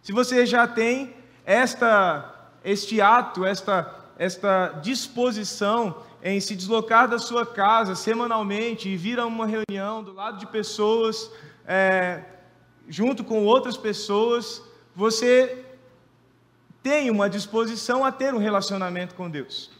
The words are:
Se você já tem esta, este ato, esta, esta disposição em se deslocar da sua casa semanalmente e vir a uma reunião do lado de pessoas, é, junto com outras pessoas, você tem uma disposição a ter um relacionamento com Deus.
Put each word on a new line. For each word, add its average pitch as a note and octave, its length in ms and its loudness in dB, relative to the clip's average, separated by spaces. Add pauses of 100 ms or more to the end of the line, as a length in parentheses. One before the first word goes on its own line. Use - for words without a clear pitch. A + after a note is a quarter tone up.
Se G3 120 -10
você B3 320 4
já A#3+ 200 2
tem A#3+ 480 -2 (320)
esta, G#3 1040 2 (120)
este G3+ 380 0
ato, G3+ 440 4
esta, F#3+ 720 -2
esta F#3 640 0
disposição G#3+ 1200 -2 (200)
em G3 160 0
se G3 160 -6
deslocar A3+ 540 2
da A3+ 100 0
sua A#3 260 -2
casa G#3+ 500 2
semanalmente A3 920 -2
e F#3+ 80 -2
vir A3 240 -4
a A#3 60 -2
uma A3+ 200 -4
reunião G#3+ 560 -4
do F#3+ 120 -16
lado G3+ 240 -10
de G3 100 -14
pessoas, A3 840 0 (380)
é, F#3 560 2 (640)
junto A3+ 380 -2
com G#3+ 200 0
outras B3 300 2
pessoas, G#3+ 880 -2 (340)
você A#3+ 680 2 (1160)
tem C4 280 0
uma G3+ 200 2
disposição A3+ 720 -2
a C4+ 80 2
ter C4 220 -2
um A#3 60 -2
relacionamento F#3+ 760 -2
com F3+ 140 -10
Deus. - 500 -10